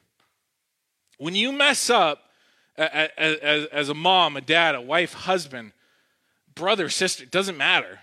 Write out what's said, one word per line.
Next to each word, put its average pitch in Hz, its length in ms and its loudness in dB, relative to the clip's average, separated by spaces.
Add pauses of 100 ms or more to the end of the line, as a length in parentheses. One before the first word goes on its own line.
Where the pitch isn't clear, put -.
(1160)
When 170 180 -8
you 226 160 0
mess 277 380 0
up, 175 340 2 (540)
a-, 156 60 -2
a-, 156 340 0
a-, 156 260 0
as, 151 220 2
as 143 240 -4
a 147 40 -4
mom, 165 440 2
a 135 40 -8
dad, 156 340 2
a 123 60 -8
wife, 151 320 -2
husband, 139 600 -6 (840)
brother, 180 340 0
sister, 180 340 -2
it 127 80 -16
doesn't 190 260 -2
matter. 135 460 0